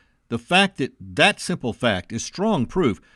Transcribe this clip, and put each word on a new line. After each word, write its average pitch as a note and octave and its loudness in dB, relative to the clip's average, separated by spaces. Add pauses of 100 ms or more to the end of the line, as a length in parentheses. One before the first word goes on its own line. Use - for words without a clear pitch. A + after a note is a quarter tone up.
(280)
the A#2 -4
fact F#3+ 2
that C3 -4
that A#2 2
simple C3 -4
fact G2+ -2
is A2+ -6
strong F3+ 0
proof C#3+ 0 (160)